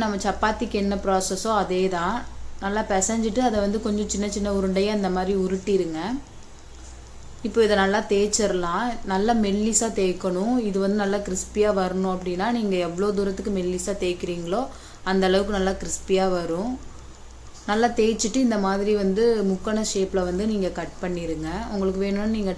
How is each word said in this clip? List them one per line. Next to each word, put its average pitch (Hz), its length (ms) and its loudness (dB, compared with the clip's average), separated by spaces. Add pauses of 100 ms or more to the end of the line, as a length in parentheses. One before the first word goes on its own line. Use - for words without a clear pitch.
நம்ம 208 240 -2
சப்பாத்திக்கு 214 560 0
என்ன 202 220 0
ப்ராசஸோ 190 460 0 (120)
அதே 185 180 0 (160)
தான். 180 200 0 (480)
நல்லா 202 180 0 (100)
பிசைஞ்சிட்டு 220 560 2
அதை 214 160 2
வந்து 208 220 0
கொஞ்சம் 208 260 0
சின்ன 208 240 -2
சின்ன 202 220 0
உருண்டையா 190 400 2
இந்த 190 180 0
மாதிரி 185 260 0
உருட்டிருங்க. 185 580 0 (1500)
இப்போ 214 180 2
இதை 208 160 4
நல்லா 196 180 4 (120)
தேய்ச்சிடலாம். 202 760 2 (240)
நல்லா 208 220 4 (120)
மெல்லிசா 208 520 2
தேய்க்கணும். 185 580 0 (120)
இது 190 160 0
வந்து 202 180 0
நல்லா 196 240 0
கிறிஸ்பியா 208 540 0
வரணும் 185 340 0
அப்படின்னா 180 340 -2 (120)
நீங்க 196 180 0 (100)
எவ்வளோ 185 300 0
தூரத்துக்கு 202 400 -2
மெல்லிசா 180 360 -2 (100)
தேய்க்கிறீங்களோ 175 580 -2 (500)
அந்த 190 180 4
அளவுக்கு 196 280 2
நல்லா 190 240 0
கிறிஸ்பியா 185 440 0 (120)
வரும். 170 340 -2 (960)
நல்லா 220 180 4 (100)
தேய்ச்சிட்டு 220 460 2
இந்த 226 200 4
மாதிரி 196 360 2
வந்து 196 240 2 (240)
முக்கோண 214 320 0 (100)
ஷேப்ல 190 380 0
வந்து 180 240 -2
நீங்க 196 160 0 (100)
கட் 165 240 -8
பண்ணிருங்க. 165 460 -4 (240)
உங்களுக்கு 190 320 0
வேணும்னா 202 320 0
நீங்க 196 220 0